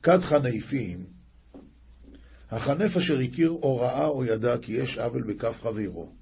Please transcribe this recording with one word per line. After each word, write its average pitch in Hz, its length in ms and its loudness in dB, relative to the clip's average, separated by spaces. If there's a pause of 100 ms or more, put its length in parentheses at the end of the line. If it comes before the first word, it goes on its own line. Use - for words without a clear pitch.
כד 180 180 8
חניפין, 113 840 -2 (1500)
החנף 156 460 0
אשר 156 220 2
הכיר 147 320 2
או 139 260 0
ראה 123 300 0
או 139 180 0
ידע 117 340 2
כי 113 140 -8
יש 123 260 -2
עוול 117 240 -2
בכף 110 400 -4
חברו 98 600 -6